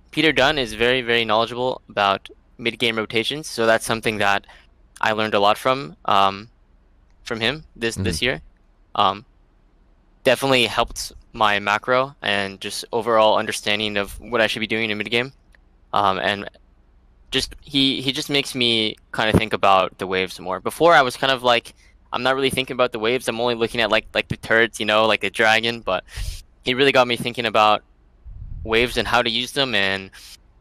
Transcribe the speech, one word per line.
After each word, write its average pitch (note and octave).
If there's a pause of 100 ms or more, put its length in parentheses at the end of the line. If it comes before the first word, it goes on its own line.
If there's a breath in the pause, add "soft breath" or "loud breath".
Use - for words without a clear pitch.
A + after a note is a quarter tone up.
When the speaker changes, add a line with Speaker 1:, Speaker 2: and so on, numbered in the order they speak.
(100)
Speaker 1:
Peter D#3
Dunn C#3
is A2+
very, B2
very A#2
knowledgeable A#2
about G2+ (280)
mid-game A2+
rotations. A2+
So -
that's A2+
something A2+
that G2+ (560 loud breath)
I A2
learned A2
a G#2+
lot G2+
from, C#3 (100)
um, G2 (720)
from A#2
him C3+ (120)
this, A#2
this F#2+
Speaker 2:
Mm-hmm. A#2+
Speaker 1:
year. D3 (540)
Um, G2+ (1000)
definitely B2+
helped - (180)
my G#2
macro B2+
and G2
just -
overall A2
understanding G#2
of G2+
what A2+
I G#2+
should A2+
be A2
doing A2+
in G#2
mid-game. A#2+ (640)
Um, G2
and G2+ (800)
just, -
he, C3+
he C3+
just D3
makes C#3
me A#2 (160)
kinda A2
think A2
about F#2+
the G2
waves F#2
more. F#2
Before, D#3
I D3
was B2
kind C3+
of B2+
like, A#2+ (360 soft breath)
I'm B2
not B2+
really C3+
thinking C3
about B2
the A2+
waves. A#2+
I'm A2+
only A#2+
looking A#2
at, A2
like, A2
like, G#2+
the A2+
turrets, A2+
you A2
know, G#2+
like, G#2
the G2
dragon. A2+
But G2+ (640 loud breath)
he B2+
really C#3
got B2+
me A#2+
thinking A#2
about G#2+ (800)
waves A2+
and A2
how A#2+
to A#2+
use A#2+
them C3+
and, G2 (520 loud breath)